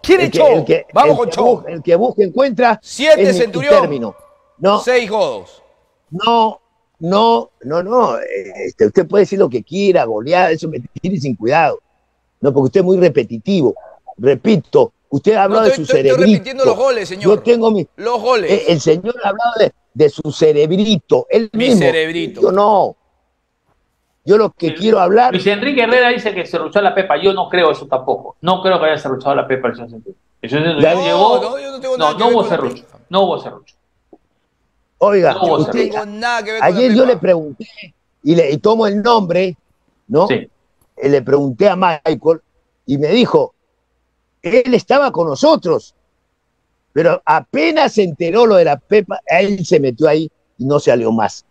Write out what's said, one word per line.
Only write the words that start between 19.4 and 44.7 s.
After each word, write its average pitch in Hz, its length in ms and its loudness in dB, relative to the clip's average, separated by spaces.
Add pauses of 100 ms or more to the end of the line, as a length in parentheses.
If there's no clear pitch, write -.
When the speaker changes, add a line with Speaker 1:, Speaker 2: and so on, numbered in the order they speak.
Speaker 2:
de, 202 120 2 (220)
de 143 160 4
su 151 220 -8
cerebrito. 160 1000 0
Él 220 240 0
Speaker 1:
Mi 226 140 -2
Speaker 2:
mismo. 233 140 4
Speaker 1:
cerebrito. 165 600 -2
Speaker 2:
Yo - 100 2
no. 196 440 0 (1300)
Yo 196 120 4
lo 214 140 0
que - 160 -6
Speaker 3:
Luis, 156 120 -6
Speaker 2:
quiero 208 200 0
hablar 214 340 2
Speaker 3:
Luis 185 140 -2
Enrique 240 340 -2
Herrera 247 280 2
dice 214 260 -4
que 180 100 -6
se 175 120 -6
ruchó 156 240 -2
la 185 120 2
pepa. 185 280 0
Yo 196 120 2
no 180 160 -4
creo 175 220 2
eso - 160 -8
tampoco. - 540 -6
No 180 200 0
creo 185 180 0
que 156 80 0
haya 156 100 0
serruchado 139 380 -4
la 135 120 -2
pepa 127 220 -2
el 117 60 -8
señor 117 160 -16
Centurión. 110 260 -20 (240)
El 127 80 -12
señor 151 160 -2
Centurión 160 320 2
Speaker 2:
Ya. 185 60 -2
Speaker 3:
llegó. 196 380 2
Speaker 1:
No, - 100 -6
no, 277 80 -8
yo 277 120 -12
no 269 80 -14
tengo 262 180 -4
Speaker 3:
No, 160 80 0
Speaker 1:
nada 151 120 -2
que - 20 -12
Speaker 3:
no 220 60 0
Speaker 1:
ver 240 100 4
Speaker 3:
hubo 220 60 2
Speaker 1:
con - 80 -4
la 175 60 0
Speaker 3:
serrucho. 131 300 -8
Speaker 1:
pepa. - 140 -20 (100)
Speaker 3:
No 190 120 0
hubo 175 180 -2
serrucho. - 360 -20 (1200)
Speaker 2:
Oiga, 185 340 2
Speaker 3:
No 190 60 -6
hubo 180 80 0
Speaker 1:
Yo 156 100 0
no 151 60 0
Speaker 2:
usted, - 280 -2
Speaker 1:
tengo - 140 -8
nada 226 380 -6
que 208 80 -10
ver 220 100 -4
con 147 100 4
la 185 60 -2
Speaker 2:
ayer 247 160 2
yo 254 100 4
Speaker 1:
pepa. 247 100 2
Speaker 2:
le 185 40 -2
pregunté 165 500 -4 (560)
y 156 120 2
le, 160 160 2
y 151 60 -2
tomo 220 280 0
el 202 160 -2
nombre, 190 540 0 (540)
¿no? 156 180 2
Speaker 3:
Sí. 123 200 -4 (500)
Speaker 2:
Eh, 139 120 -2
le 143 120 4
pregunté 139 480 0
a 185 80 0
Michael 160 640 0 (440)
y 139 120 -4
me 147 100 -2
dijo, 175 480 0 (840)
él 247 320 0